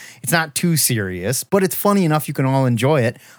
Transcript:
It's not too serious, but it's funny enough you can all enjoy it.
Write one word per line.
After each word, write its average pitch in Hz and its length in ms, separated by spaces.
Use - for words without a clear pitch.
It's - 100
not 160 220
too 165 240
serious, 98 640
but 190 200
it's 185 100
funny 202 320
enough 151 220
you 151 80
can 139 100
all 135 220
enjoy 127 340
it. - 160